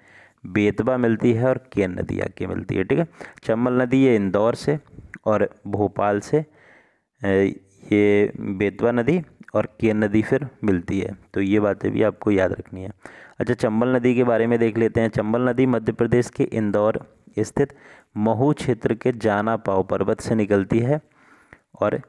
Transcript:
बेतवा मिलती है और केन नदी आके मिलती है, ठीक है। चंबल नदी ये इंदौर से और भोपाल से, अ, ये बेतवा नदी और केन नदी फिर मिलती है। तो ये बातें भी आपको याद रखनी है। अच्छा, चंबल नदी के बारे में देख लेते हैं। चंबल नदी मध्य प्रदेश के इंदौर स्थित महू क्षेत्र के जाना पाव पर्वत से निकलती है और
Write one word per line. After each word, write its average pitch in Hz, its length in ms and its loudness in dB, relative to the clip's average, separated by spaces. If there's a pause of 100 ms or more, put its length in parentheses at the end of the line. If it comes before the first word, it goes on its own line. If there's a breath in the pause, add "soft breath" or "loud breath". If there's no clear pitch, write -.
(480 soft breath)
बेतवा 104 500 0
मिलती 120 360 2
है 117 120 0
और 127 120 2 (160)
केन 92 180 0
नदी 92 300 -6
आके 95 260 -8
मिलती 92 280 -6
है, 95 80 0
ठीक 139 160 0
है। 165 80 -2 (360 loud breath)
चंबल 123 380 0
नदी 127 180 0
ये 127 160 6
इंदौर 101 400 0
से 147 220 -2 (480)
और 104 220 2 (200)
भोपाल 101 540 0
से, - 160 0
अ, - 920 -10
ये 104 1080 2
बेतवा 101 540 -2
नदी 123 300 0 (320)
और 107 280 -2
केन 107 220 2
नदी 104 200 2
फिर 135 240 -2 (160)
मिलती 95 360 0
है। 98 160 -6 (180)
तो 95 80 -2
ये 98 200 2
बातें 101 300 -2
भी 110 120 0
आपको 104 280 0
याद 92 220 2
रखनी 95 300 -12
है। 107 80 -12 (480 loud breath)
अच्छा, 123 140 -2
चंबल 117 420 0
नदी 123 200 2
के 123 100 2
बारे 113 220 2
में 120 120 2
देख 113 180 0
लेते 113 240 2
हैं। 113 100 2
चंबल 117 380 -2
नदी 123 180 2
मध्य 117 260 0
प्रदेश 117 380 0
के - 140 -4
इंदौर 107 540 0 (400)
स्थित 139 340 -2 (440 loud breath)
महू 110 360 2
क्षेत्र 117 420 -2
के 127 180 -2
जाना 110 460 0
पाव 95 260 0
पर्वत 101 360 -2
से 117 140 -2
निकलती 101 460 0
है 143 200 0 (760 soft breath)
और 104 320 -2